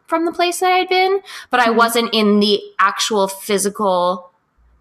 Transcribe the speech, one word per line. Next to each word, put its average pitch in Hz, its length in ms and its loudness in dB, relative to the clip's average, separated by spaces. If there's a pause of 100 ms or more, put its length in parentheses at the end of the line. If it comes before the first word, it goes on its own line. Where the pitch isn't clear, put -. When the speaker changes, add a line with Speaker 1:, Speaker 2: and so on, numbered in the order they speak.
Speaker 1:
from 330 160 -2
the 339 80 -2
place 349 300 -2
that 370 100 2
I'd 370 160 2
been, 381 320 2 (300)
but 247 100 0
I 233 80 2
Speaker 2:
Mm-hmm. 226 100 2
Speaker 1:
wasn't 233 360 2
in 208 260 4
the 202 220 2 (180)
actual 196 480 0
physical 190 1040 -2 (500)